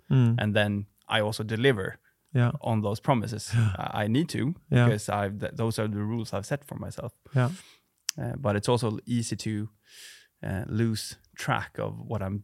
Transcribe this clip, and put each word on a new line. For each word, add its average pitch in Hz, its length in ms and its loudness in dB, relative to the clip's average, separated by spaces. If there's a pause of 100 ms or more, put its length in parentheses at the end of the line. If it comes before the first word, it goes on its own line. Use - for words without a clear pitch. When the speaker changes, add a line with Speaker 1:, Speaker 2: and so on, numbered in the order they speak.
Speaker 1:
Mm. 120 300 6
Speaker 2:
and 107 160 2
then 104 300 2 (240)
I 110 100 2
also 107 240 0
deliver 110 540 0 (360)
Speaker 1:
Yeah. 120 180 4 (100)
Speaker 2:
on 110 220 2
those 104 180 -2
promises. 107 520 0
Speaker 1:
Yeah. 110 240 4
Speaker 2:
I, - 280 -4
I - 20 0
need 135 220 2
to, 120 260 -2 (160)
Speaker 1:
Yeah. 123 140 6
Speaker 2:
because 107 240 2
I've, 101 320 -2
th-, - 160 -6
those 113 200 -2
are 107 120 0
the 104 140 -2
rules 110 300 -4
I've 101 120 -4
set - 180 -4
for - 160 -12
myself. - 320 -10 (240)
Speaker 1:
Yeah. 127 140 4 (680)
Speaker 2:
Uh, 123 200 -6
but 110 180 0
it's 104 140 0
also 113 360 2
easy 117 300 -2
to, 107 340 -4 (760)
uh, 95 240 -4
lose 110 500 -2 (180)
track - 440 -2
of 107 200 -4
what 113 220 -6
I'm 98 220 -4